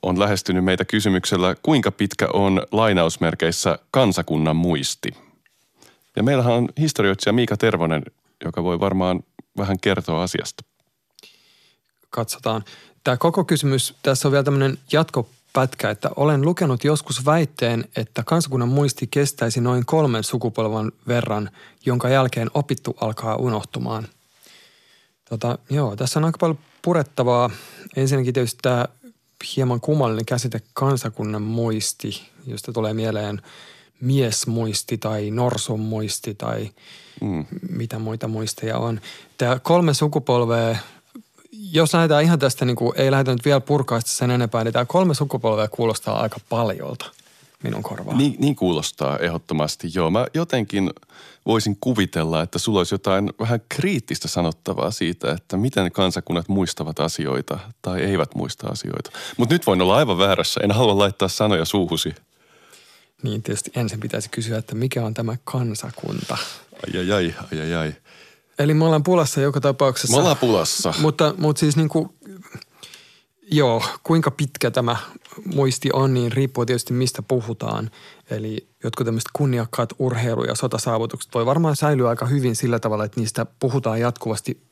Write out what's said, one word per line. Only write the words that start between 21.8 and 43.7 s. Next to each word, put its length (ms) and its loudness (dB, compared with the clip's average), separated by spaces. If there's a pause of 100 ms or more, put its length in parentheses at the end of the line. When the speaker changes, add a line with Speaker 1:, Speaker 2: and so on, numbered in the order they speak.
Speaker 2:
jonka 220 0
jälkeen 460 2
opittu 460 -2
alkaa 360 -4
unohtumaan. 720 -4 (1200)
Tota, 300 -4 (120)
joo, 260 0
tässä 240 0
on 40 4
aika 140 0
paljon 200 2 (240)
purettavaa. 680 2 (460)
Ensinnäkin 380 2
tietysti 280 0
tää 260 0 (680)
hieman 240 2
kummallinen 460 2
käsite 340 -2 (140)
kansakunnan 680 -2
muisti, 800 -4 (240)
josta 260 -10
tulee 220 -2
mieleen 480 -4 (580)
miesmuisti 1000 0
tai 320 -4
norsun 500 0
muisti 540 -4
tai 360 -6 (500)
Speaker 1:
Mm. 240 -2 (260)
Speaker 2:
mitä 280 -6
muita 300 -6
muisteja 500 -4
on. 220 -2 (380)
Tää 200 2
kolme 360 4
sukupolvea, 840 2 (760)
jos 420 2
lähdetään 300 6
ihan 140 6
tästä, 260 0
niinku, 320 0
ei 140 4
lähdetä 220 2
nyt 120 -2
vielä 160 4
purkaa 400 0